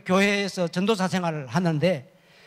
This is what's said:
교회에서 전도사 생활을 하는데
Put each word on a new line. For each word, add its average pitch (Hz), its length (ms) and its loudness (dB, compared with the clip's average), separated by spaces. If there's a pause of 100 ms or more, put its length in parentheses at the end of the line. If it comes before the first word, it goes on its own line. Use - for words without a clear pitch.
교회에서 196 600 2
전도사 190 400 0
생활을 160 400 -4
하는데 160 640 0 (340)